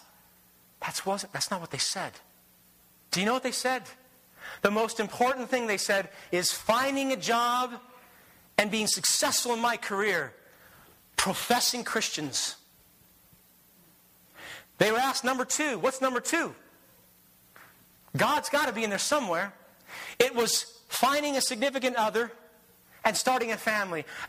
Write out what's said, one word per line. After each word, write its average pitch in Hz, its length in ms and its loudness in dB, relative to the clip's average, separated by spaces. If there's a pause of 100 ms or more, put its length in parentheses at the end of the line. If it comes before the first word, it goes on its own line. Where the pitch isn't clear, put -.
(800)
That's - 260 -6
wasn't, 196 280 -4
that's - 180 -4
not 190 100 -4
what 165 100 -12
they 135 80 -6
said. - 420 -4 (920)
Do - 80 0
you 196 80 2
know 233 60 4
what 254 100 0
they 254 80 -2
said? 247 320 -2 (800)
The 202 80 4
most 220 300 0
important 247 500 0
thing 240 160 0
they 202 120 0
said 196 320 0 (200)
is 175 220 2
finding 269 580 2
a 262 60 2
job 240 640 0 (800)
and 208 120 2
being 214 160 0
successful - 680 2
in 226 60 -2
my 233 160 2
career, 196 580 0 (840)
professing 240 680 0
Christians. - 720 -2 (2250)
They 208 140 4
were 226 60 2
asked, 262 260 0
"Number 254 200 0
two, 277 340 -2
what's 254 240 -2
number 254 180 0
two?" 294 340 -2 (1600)
God's 277 340 2
gotta 285 220 2
be 220 120 -2
in 214 60 -2
there 190 80 -2
somewhere. 196 560 0 (640)
It 262 160 6
was - 540 0
finding 285 480 2
a 254 40 2
significant 247 560 0
other 220 340 0 (760)
and 220 120 4
starting 247 360 0
a 208 40 -2
family. 196 480 -2 (240)